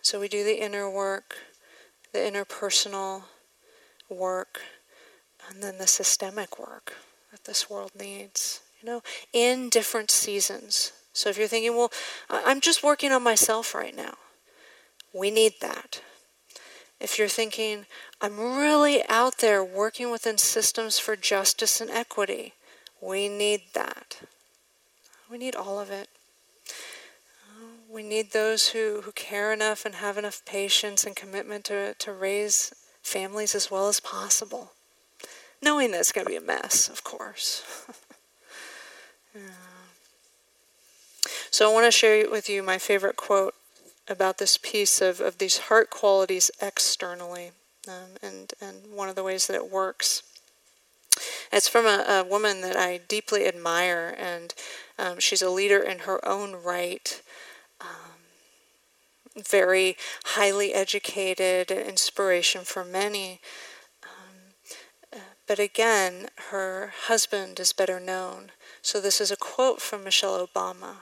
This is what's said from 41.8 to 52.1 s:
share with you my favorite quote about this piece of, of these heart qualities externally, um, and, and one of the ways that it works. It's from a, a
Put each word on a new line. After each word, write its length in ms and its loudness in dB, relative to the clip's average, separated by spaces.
share 400 6
with 180 -4
you 140 -2
my 160 0
favorite 360 2
quote 380 2
about 320 0
this 180 4
piece 440 2
of, 200 2
of 160 -2
these 220 0
heart 320 6
qualities 580 4
externally, 920 -4
um, 360 -16
and, 360 -14
and 320 -16
one 160 -6
of 80 -6
the 80 -4
ways 220 0
that 100 -4
it 140 -4
works. 540 -2
It's 160 4
from 180 4
a, 220 4
a 160 4